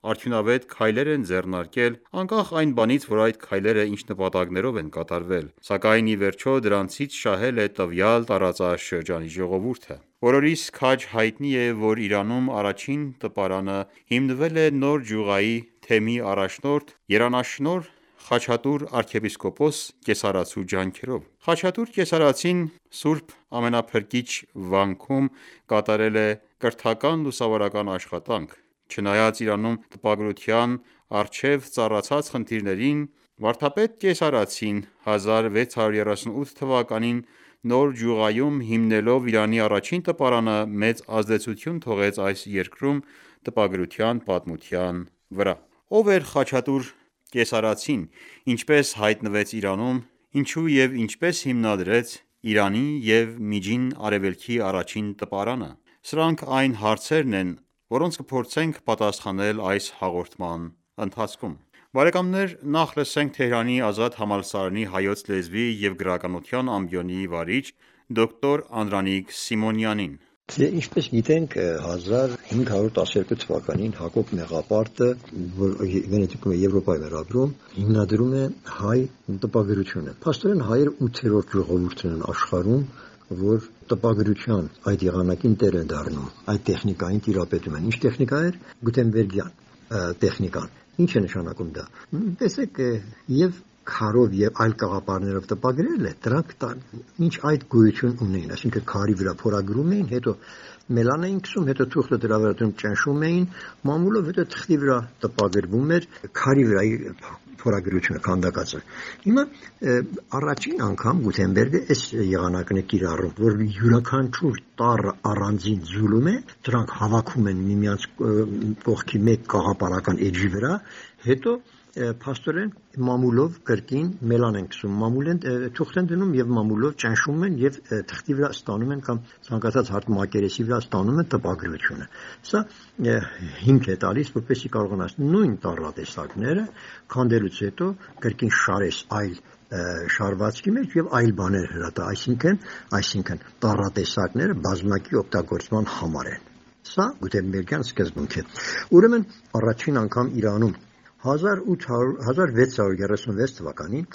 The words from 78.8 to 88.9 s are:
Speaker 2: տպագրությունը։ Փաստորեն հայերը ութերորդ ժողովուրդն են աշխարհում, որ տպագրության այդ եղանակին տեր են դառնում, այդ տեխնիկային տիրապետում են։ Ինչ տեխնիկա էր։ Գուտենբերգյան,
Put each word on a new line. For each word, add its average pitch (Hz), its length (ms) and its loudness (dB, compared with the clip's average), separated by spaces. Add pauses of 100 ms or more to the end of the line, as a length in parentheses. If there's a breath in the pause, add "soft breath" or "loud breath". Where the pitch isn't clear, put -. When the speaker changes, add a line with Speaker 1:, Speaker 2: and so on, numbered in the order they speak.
Speaker 2:
տպագրությունը։ 95 800 -2
Փաստորեն 170 460 0
հայերը 135 340 2
ութերորդ 110 600 0
ժողովուրդն 90 580 0
են 82 80 -4
աշխարհում, 107 640 0 (380 loud breath)
որ 101 420 0 (160)
տպագրության 104 840 0 (180)
այդ 98 180 0
եղանակին 92 540 2
տեր 92 180 4
են 80 160 -2
դառնում, 73 360 -6 (160)
այդ 104 200 0
տեխնիկային 95 600 -2
տիրապետում 87 520 -2
են։ 82 120 -2
Ինչ 113 100 -2
տեխնիկա 139 420 0
էր։ 175 200 0 (180 loud breath)
Գուտենբերգյան, 113 720 0